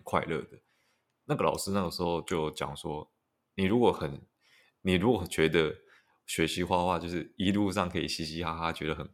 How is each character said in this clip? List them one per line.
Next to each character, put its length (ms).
快 240
乐 160
的。 180
那 100
个 100
老 100
师 140
那 140
个 80
时 100
候 220
就 280
讲 240
说， 340
你 120
如 140
果 140
很， 260
你 140
如 160
果 160
觉 200
得 280
学 200
习 160
画 200
画 140
就 100
是 300
一 140
路 200
上 160
可 120
以 80
嘻 180
嘻 180
哈 140
哈， 160
觉 140
得 80
很 180